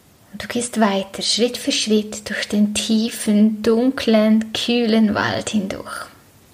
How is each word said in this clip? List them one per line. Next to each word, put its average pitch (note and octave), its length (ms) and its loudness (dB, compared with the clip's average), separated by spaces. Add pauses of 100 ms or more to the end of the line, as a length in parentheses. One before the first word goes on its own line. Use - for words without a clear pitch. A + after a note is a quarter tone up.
(320)
Und G#3 120 -12
du - 40 -12
gehst A#3+ 320 -4
weiter, G3 420 0
Schritt B3 340 0
für - 160 -4
Schritt, - 560 -2
durch - 200 -6
den G#3 260 2
tiefen, A3 880 2
dunklen, A3 880 2
kühlen A3 640 2
Wald G2 360 -2
hindurch. - 560 -6 (480)